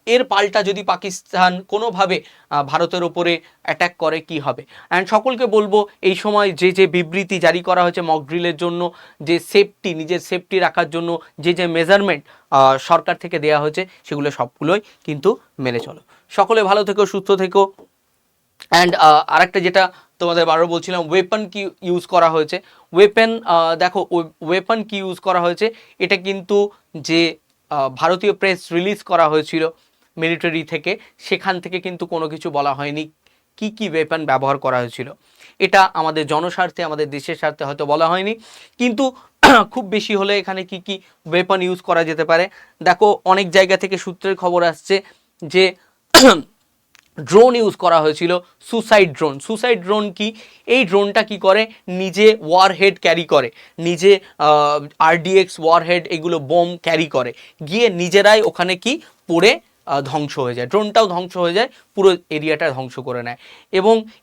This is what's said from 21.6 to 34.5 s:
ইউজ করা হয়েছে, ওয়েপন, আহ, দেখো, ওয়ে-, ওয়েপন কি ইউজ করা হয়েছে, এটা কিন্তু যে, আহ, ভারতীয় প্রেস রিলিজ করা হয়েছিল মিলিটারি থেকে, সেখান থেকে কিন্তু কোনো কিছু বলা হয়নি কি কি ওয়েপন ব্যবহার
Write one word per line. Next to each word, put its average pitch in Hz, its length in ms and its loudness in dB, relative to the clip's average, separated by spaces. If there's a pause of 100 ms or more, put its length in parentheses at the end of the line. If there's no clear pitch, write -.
ইউজ 175 240 -4
করা 170 240 2
হয়েছে, 160 320 -2 (320)
ওয়েপন, 226 500 4
আহ, 165 320 2
দেখো, 180 360 -2
ওয়ে-, 170 180 -2 (120)
ওয়েপন 185 420 -2
কি 214 140 -10
ইউজ 190 220 -8
করা 185 220 0
হয়েছে, 175 320 -2 (260)
এটা 196 180 -2
কিন্তু 196 520 -2 (280)
যে, 160 400 -2 (320)
আহ, 135 200 -2
ভারতীয় 175 440 -2
প্রেস 185 380 -4
রিলিজ 185 320 -4
করা 165 260 2
হয়েছিল 156 400 -2 (480)
মিলিটারি 165 460 -4
থেকে, 165 360 -8 (180)
সেখান 185 440 -4
থেকে 180 180 -8
কিন্তু 180 260 -10
কোনো 160 240 -6
কিছু 156 220 -10
বলা 143 220 -2
হয়নি 147 360 -8 (480)
কি 214 140 -8
কি 214 180 -8
ওয়েপন 160 360 -4
ব্যবহার 135 340 0